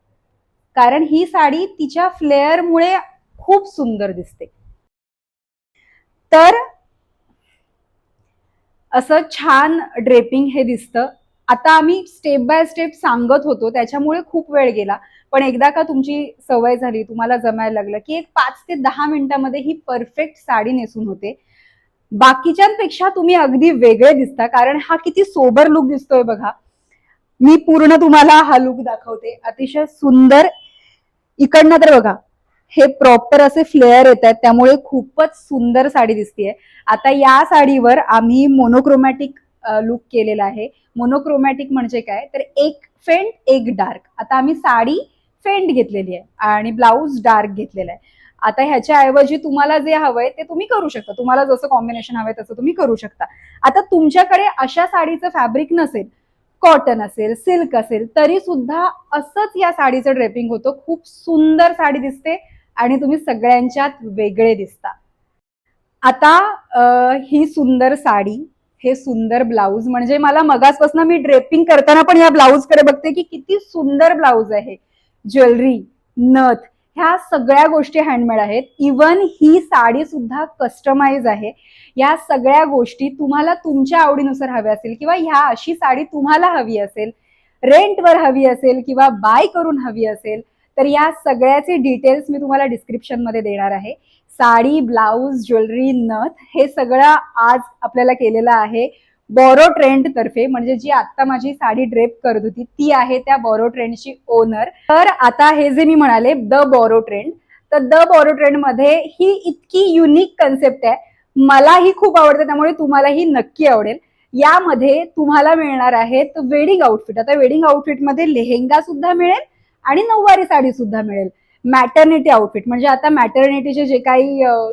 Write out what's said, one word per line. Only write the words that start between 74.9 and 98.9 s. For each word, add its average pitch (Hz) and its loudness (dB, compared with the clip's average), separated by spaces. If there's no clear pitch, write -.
ज्वेलरी, 247 2
नथ, 254 2
ह्या 330 0
सगळ्या 277 2
गोष्टी 311 -2
हँडमेड 240 -2
आहेत. 208 -2
Even 302 2
ही 311 4
साडी 254 0
सुद्धा 277 -10
कस्टमाइज 269 -2
आहे. 208 -4
या 277 0
सगळ्या 277 2
गोष्टी 269 -4
तुम्हाला 294 -4
तुमच्या 302 -2
आवडीनुसार 277 -2
हव्या 220 -6
असतील 226 -10
किंवा 311 -4
ह्या 311 0
अशी 285 -6
साडी 277 -4
तुम्हाला 302 -2
हवी 226 -4
असेल, 214 -8
रेंटवर 339 4
हवी 269 0
असेल 254 0
किंवा 269 2
बाय 220 0
करून 330 -4
हवी 226 -6
असेल, 214 -10
तर 269 0
या 294 0
सगळ्याचे 285 0
डिटेल्स 269 -2
मी 285 -8
तुम्हाला 277 -2
डिस्क्रिप्शन 240 -10
मध्ये 226 -6
देणार 202 -6
आहे. 196 -10
साडी, 247 0
ब्लाऊज, 233 -2
ज्वेलरी, 233 -2
नथ 233 -6
हे 294 2
सगळं 269 2
आज 240 2
आपल्याला 247 -2
केलेलं 233 -2
आहे 226 -2